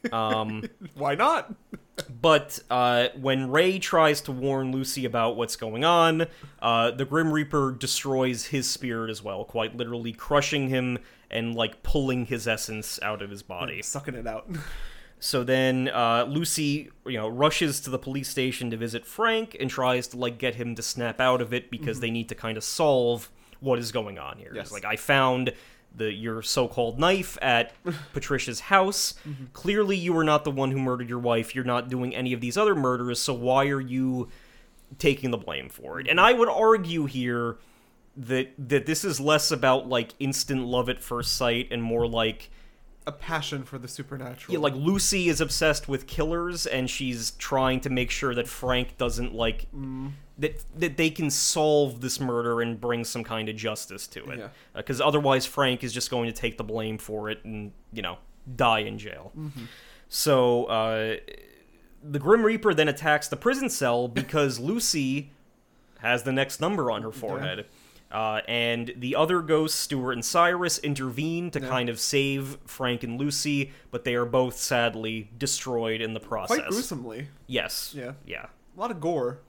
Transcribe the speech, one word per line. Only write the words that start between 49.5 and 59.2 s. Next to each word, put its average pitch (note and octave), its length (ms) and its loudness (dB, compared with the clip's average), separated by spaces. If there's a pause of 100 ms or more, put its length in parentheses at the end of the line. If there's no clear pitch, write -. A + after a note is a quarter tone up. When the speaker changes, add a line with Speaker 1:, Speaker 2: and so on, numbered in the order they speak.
Speaker 2:
Mm. C3+ 380 -8 (260)
Speaker 1:
that, D3+ 240 -4 (140)
that D#3+ 220 -2
they D#3+ 100 4
can D3+ 220 0
solve D3 720 2
this B2+ 180 -4
murder A#2 400 0
and A#2 180 -2
bring A#2 260 -2
some A2+ 200 -6
kind A2 240 -4
of A2 80 -6
justice G#2+ 520 -6
to - 220 -14
it. C#2+ 100 -10
Speaker 2:
Yeah. G#2 80 -12 (260)
Speaker 1:
Uh, - 80 -8
'cause C3 180 -4
otherwise C#3 460 4
Frank B2+ 360 0
is A#2 120 -6
just B2 160 -4
going A#2+ 220 0
to - 60 -10
take A2 200 -4
the A#2 60 -6
blame A2 340 -4
for G#2+ 320 -8
it G#2+ 120 -8
and, G#2 300 -10 (180)
you G#2+ 120 -8
know, F2+ 160 -6 (360)
die A#2 260 4
in G#2+ 180 -6
jail. - 380 -14